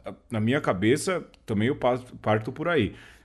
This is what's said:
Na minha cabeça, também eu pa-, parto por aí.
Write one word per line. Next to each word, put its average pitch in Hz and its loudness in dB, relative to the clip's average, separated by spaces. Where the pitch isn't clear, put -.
Na 110 -4
minha 123 2
cabeça, 135 0
também 110 0
eu 147 0
pa-, 123 0
parto 110 0
por 156 -6
aí. 147 2